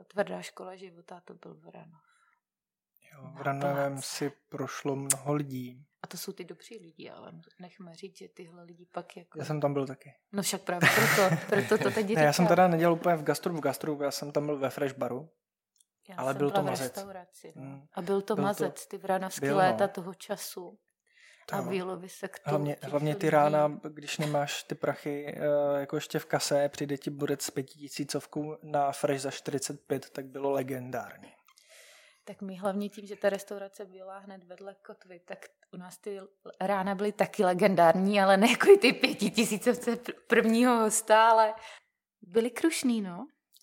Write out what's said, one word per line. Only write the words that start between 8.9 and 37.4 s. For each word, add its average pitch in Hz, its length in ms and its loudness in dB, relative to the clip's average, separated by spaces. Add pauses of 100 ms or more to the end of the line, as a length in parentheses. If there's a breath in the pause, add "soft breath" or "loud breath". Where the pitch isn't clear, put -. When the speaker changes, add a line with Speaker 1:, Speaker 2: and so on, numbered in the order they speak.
Speaker 1:
pak 175 240 -12
jako 170 220 -18
Speaker 2:
Já 139 60 -8
jsem 147 160 -4
tam 143 120 2
byl 139 140 -2
taky. 127 260 -16 (180)
Speaker 1:
No 202 120 -4
však - 180 -4
právě 175 340 2
proto, 202 400 4 (100)
Speaker 2:
<laughs> - 40 -8
Speaker 1:
proto 208 340 2
to 196 80 2
teď 214 240 0
Speaker 2:
Ne, 156 80 6
já 147 100 6
jsem 180 120 4
Speaker 1:
říkám. - 20 6
Speaker 2:
teda 175 200 6
nedělal 170 260 4
úplně 170 220 2
v 151 80 -4
gastru, 151 320 -2
v 156 40 -4
gastru, 143 440 -4
já 139 80 0
jsem 143 200 -8
tam 147 140 0
byl 151 120 -2
ve 131 120 -2
Fresh 139 280 -4
Baru. 123 320 -6 (800)
Speaker 1:
Já 185 80 -18
Speaker 2:
Ale 135 160 -2
Speaker 1:
jsem 135 40 -6
Speaker 2:
byl 143 120 0
Speaker 1:
byla 196 120 2
Speaker 2:
to 185 60 -2
Speaker 1:
v - 20 -2
Speaker 2:
mazec. 165 260 -4
Speaker 1:
restauraci, 190 600 -16
no. 135 80 -16
Speaker 2:
Mm. 139 300 -16
Speaker 1:
A 190 80 -8
byl 196 200 0
to 208 140 -2
Speaker 2:
Byl 196 80 0
to 190 40 2
Speaker 1:
mazec, 202 400 -4
ty 202 100 -14
vranovský 185 480 -2
Speaker 2:
Byl, 165 120 2
Speaker 1:
léta 185 280 4
Speaker 2:
no. 190 80 -2
Speaker 1:
toho 185 200 -10
času. - 680 -12 (680 soft breath)
Speaker 2:
To - 100 -8
Speaker 1:
A - 40 -2
Speaker 2:
jo. - 40 -4
Speaker 1:
vyjelo 185 340 -6
by 185 120 -16
se - 180 -12
k - 120 -14
tomu - 120 -10
Speaker 2:
Hlavně, 147 240 -2
Speaker 1:
těch 135 140 -12
Speaker 2:
hlavně 147 260 -2
ty 160 100 -4
Speaker 1:
lidí. 156 40 2
Speaker 2:
rána, 151 500 2 (100)
když 147 280 -12
nemáš 147 460 -4
ty - 120 -6
prachy, 143 520 -6
eh, 147 520 0
jako 143 180 -6
ještě 151 220 -4
v - 60 -14
kase, 143 440 0
přijde 143 280 -6
ti - 120 -6
borec 143 320 -4
s - 100 -8
pětitisícovkou 147 1120 -8
na 143 280 0
Fresh 139 300 -2
za 135 100 -4
čtyřicet - 560 -8
pět, 131 220 -6
tak 139 160 -12
bylo 139 260 -4
legendární. 127 800 -6 (920 loud breath)
Speaker 1:
Tak - 160 -14
my 190 140 -12
hlavně 202 340 -4
tím, 202 160 -18
že 202 100 -14
ta 202 140 2
restaurace 196 560 -10
byla 190 340 -18
hned 196 240 -20
vedle 190 320 -18 (100)
kotvy, 185 340 -20
tak 185 260 -18 (280)
u 175 40 -14
nás 180 200 -18
ty 202 220 -12 (420)
rána 190 340 -2
byly 208 160 -2
taky 202 340 0